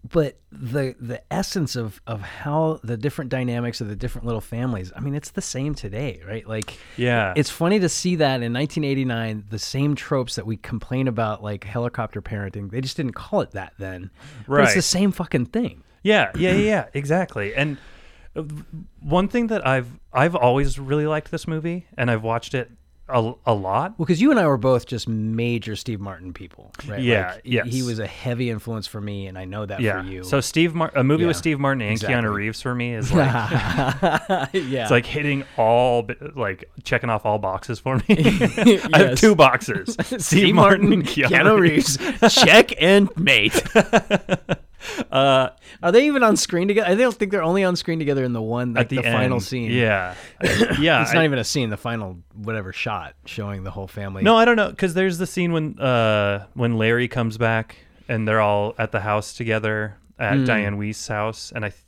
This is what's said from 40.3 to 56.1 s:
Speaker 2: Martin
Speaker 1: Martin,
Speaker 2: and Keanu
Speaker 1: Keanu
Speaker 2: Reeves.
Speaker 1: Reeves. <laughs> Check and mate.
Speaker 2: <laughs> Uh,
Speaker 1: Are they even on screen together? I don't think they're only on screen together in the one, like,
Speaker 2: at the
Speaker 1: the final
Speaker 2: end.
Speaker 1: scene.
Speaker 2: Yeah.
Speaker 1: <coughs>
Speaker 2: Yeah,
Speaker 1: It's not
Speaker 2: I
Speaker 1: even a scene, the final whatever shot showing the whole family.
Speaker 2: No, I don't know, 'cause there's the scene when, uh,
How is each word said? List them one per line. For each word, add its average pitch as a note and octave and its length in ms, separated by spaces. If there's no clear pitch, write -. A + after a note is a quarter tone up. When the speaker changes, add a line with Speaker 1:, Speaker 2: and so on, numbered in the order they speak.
Speaker 2:
Martin G3 320
Speaker 1:
Martin, G#3 120
Speaker 2:
and C#3 80
Keanu C3+ 200
Speaker 1:
Keanu G3 320
Speaker 2:
Reeves. D#3 400
Speaker 1:
Reeves. C#4 340
<laughs> C4 100
Check G#3+ 360
and F#3+ 360
mate. B2+ 440
Speaker 2:
<laughs> - 840
Uh, C3+ 380
Speaker 1:
Are E3+ 80
they A#3+ 160
even C#4 160
on G#3+ 140
screen F3 320
together? G#3 200
I F3+ 60
don't A#3+ 200
think G3 180
they're G3 100
only F#3 220
on F3+ 120
screen E3 220
together C#3 240
in B2+ 100
the A2+ 100
one, A#2+ 320
like, B2+ 100
Speaker 2:
at - 60
the C3 60
Speaker 1:
the B2+ 60
final A#2 340
Speaker 2:
end. A2+ 60
Speaker 1:
scene. A#2+ 280
Speaker 2:
Yeah. G#2 440
Speaker 1:
<coughs> - 40
Speaker 2:
Yeah, D3 240
Speaker 1:
It's A#2 100
not E3 100
Speaker 2:
I - 20
Speaker 1:
even C#3 140
a A2+ 60
scene, A#2+ 260
the G#2 60
final G#2+ 420
whatever G#2+ 380
shot F2+ 420
showing G2+ 400
the F#2+ 60
whole F#2 180
family. G2 340
Speaker 2:
No, A3+ 140
I A3+ 80
don't A#3+ 120
know, G#3 160
'cause F3+ 220
there's F#3 240
the F3+ 80
scene F3 260
when, D#3 280
uh, G#2+ 760